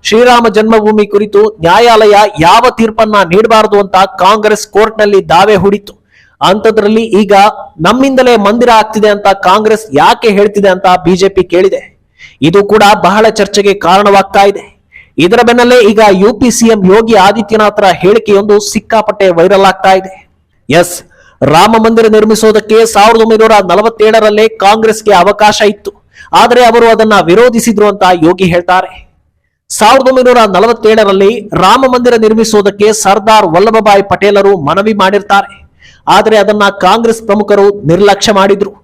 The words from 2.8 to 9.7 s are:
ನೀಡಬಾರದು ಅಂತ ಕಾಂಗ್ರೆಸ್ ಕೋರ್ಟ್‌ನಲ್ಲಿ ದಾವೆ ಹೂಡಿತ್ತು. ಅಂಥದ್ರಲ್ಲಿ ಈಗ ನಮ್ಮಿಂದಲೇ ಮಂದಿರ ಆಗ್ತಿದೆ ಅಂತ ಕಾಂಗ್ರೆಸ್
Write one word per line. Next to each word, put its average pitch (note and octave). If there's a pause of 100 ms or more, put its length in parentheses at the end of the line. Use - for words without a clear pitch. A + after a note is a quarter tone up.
ನೀಡಬಾರದು G#3+
ಅಂತ G3
ಕಾಂಗ್ರೆಸ್ G3+
ಕೋರ್ಟ್‌ನಲ್ಲಿ G#3
ದಾವೆ F#3+
ಹೂಡಿತ್ತು. G3 (480)
ಅಂಥದ್ರಲ್ಲಿ G#3+
ಈಗ G3+ (480)
ನಮ್ಮಿಂದಲೇ B3+
ಮಂದಿರ A3+
ಆಗ್ತಿದೆ G#3+
ಅಂತ G3+
ಕಾಂಗ್ರೆಸ್ G#3